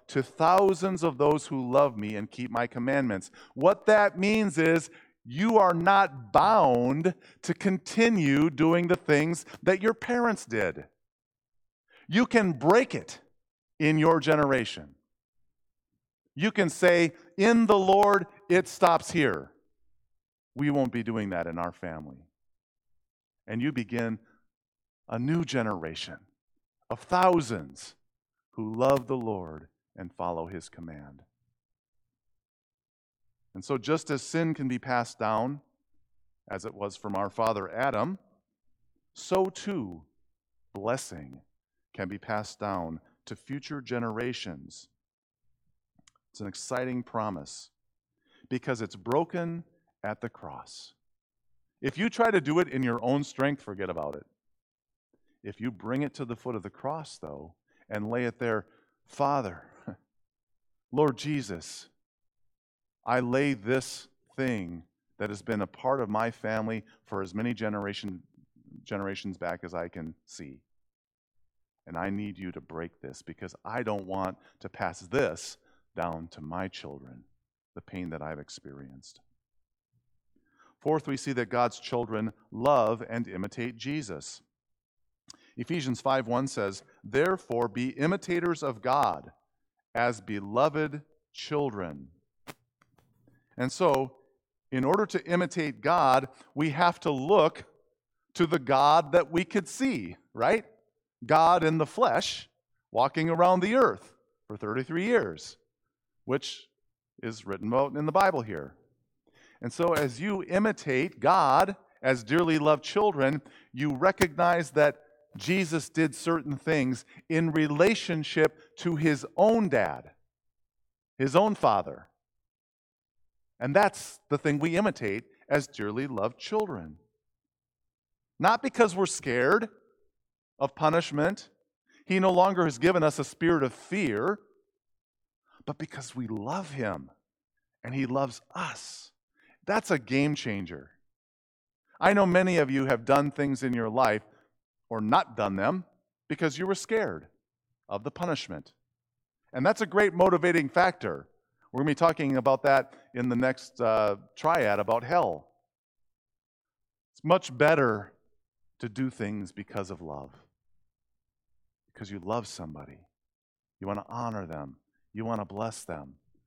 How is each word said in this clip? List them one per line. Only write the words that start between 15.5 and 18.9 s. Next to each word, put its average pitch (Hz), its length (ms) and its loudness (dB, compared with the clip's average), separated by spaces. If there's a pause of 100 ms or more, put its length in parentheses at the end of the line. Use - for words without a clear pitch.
You 196 160 0
can 190 180 2
say, 175 440 4 (240)
"In 226 300 6
the 208 100 6
Lord, 196 500 6 (220)
it 180 180 4
stops - 440 4